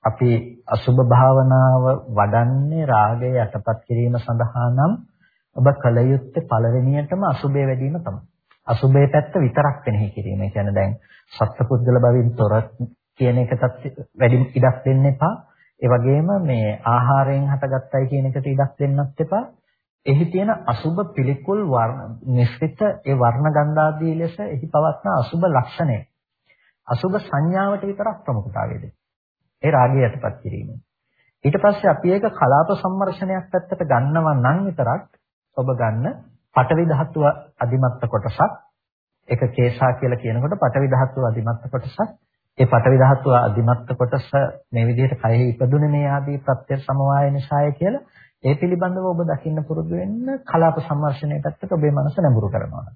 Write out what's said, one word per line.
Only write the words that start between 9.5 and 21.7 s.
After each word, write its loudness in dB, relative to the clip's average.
මෙනෙහි -2
කිරීම. -6
ඒ -4
කියන්නේ -2
දැන් 0
සත්පුද්ගල 0
බවින් 4
තොර 0
කියන 0
එකටත් 0
වැඩි 4
ඉඩක් 2
දෙන්න 2
එපා. 2
ඒ 2
වගේම 2
මේ -2
ආහාරයෙන් 2
හටගත්තයි -2
කියන -2
එකට -4
ඉඩක් 0
දෙන්නත් -2
එපා. -2
එහි 2
තියෙන -2
අසුභ -2
පිළිකුල් -2
වර්ණ, -2